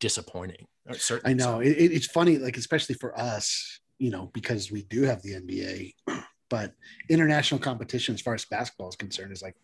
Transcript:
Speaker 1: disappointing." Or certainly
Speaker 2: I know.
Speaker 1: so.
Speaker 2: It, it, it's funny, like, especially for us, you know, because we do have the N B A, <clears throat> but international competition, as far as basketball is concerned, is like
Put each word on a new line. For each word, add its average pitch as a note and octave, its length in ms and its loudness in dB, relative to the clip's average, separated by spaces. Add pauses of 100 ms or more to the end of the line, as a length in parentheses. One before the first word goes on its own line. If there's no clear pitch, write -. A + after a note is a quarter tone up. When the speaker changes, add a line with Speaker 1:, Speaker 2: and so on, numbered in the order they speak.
Speaker 1:
disappointing." F#2 640 -4 (220)
Or B2 60 -10
certainly A#2+ 380 0
Speaker 2:
I - 20 4
know. B2+ 100 4 (120)
Speaker 1:
so. A2+ 40 -2
Speaker 2:
It, C#3+ 160 6
it, E3+ 160 8
it's D#3+ 140 0
funny, E3 320 6
like, B2+ 180 -4
especially C#3+ 400 -2
for A#2 220 -8
us, - 640 -4 (180)
you B2 120 2
know, F#2 220 -6
because G#2+ 380 -4
we G#2 140 -6
do A#2 180 0
have B2 200 2
the G2+ 120 -10
N F2+ 120 -10
B F#2 480 -6 (140)
A, - 40 -2 (260)
<clears throat> - 100 -20
but G#2+ 240 -2 (360)
international D3+ 520 6
competition, A#2+ 540 -2
as G#2 60 -6
far A#2 140 -2
as A2 120 -4
basketball G#2+ 420 -6
is F2+ 80 -12
concerned, G2 360 -10
is F#2 100 -12
like F2+ 220 -12